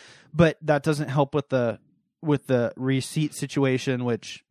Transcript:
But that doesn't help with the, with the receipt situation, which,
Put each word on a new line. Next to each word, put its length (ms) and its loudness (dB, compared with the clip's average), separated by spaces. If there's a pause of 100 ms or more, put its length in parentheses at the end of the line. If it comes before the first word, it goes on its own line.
(340)
But 280 4
that 220 2
doesn't 260 -2
help 260 0
with 140 -2
the, 300 0 (420)
with 260 0
the 300 2
receipt 560 -2
situation, 720 -2
which, 460 -6